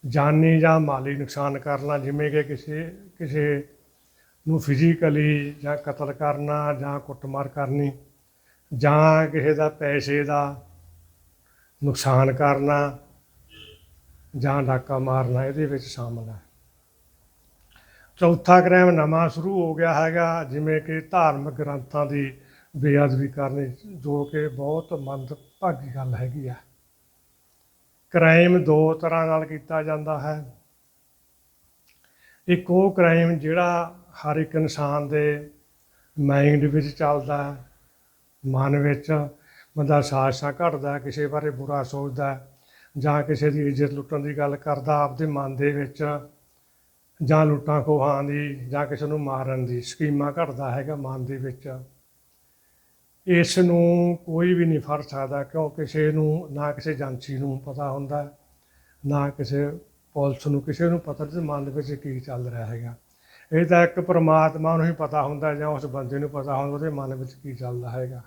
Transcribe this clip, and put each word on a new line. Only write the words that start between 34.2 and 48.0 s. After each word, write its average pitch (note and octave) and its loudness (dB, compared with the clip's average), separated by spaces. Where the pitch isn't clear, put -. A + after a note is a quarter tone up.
ਇੱਕ D#3+ -4
ਇਨਸਾਨ D3 -2
ਦੇ D3 -2
ਮਾਈਂਡ C#3+ 6
ਵਿੱਚ C#3+ 2
ਚੱਲਦਾ C#3+ -2
ਹੈ, C#3+ -10
ਮਨ C3+ 2
ਵਿੱਚ C#3+ 0
ਬੰਦਾ D3 4
ਸਾਜ਼ਿਸ਼ਾਂ C3+ -2
ਘੜਦਾ, C#3+ -2
ਕਿਸੇ C#3 -6
ਬਾਰੇ D3 -4
ਬੁਰਾ C#3 -6
ਸੋਚਦਾ, C#3 -6
ਜਾਂ D3 2
ਕਿਸੇ D3 0
ਦੀ D3 0
ਇੱਜ਼ਤ C#3 0
ਲੁੱਟਣ C#3+ -6
ਦੀ C#3+ -6
ਗੱਲ C#3+ -2
ਕਰਦਾ C#3+ -2
ਆਪਦੇ D3 -2
ਮਨ C#3 -4
ਦੇ C#3+ 2
ਵਿੱਚ, C#3+ -4
ਜਾਂ D#3 4
ਲੁੱਟਾਂ D3 0
ਖੋਹਾਂ C#3+ 2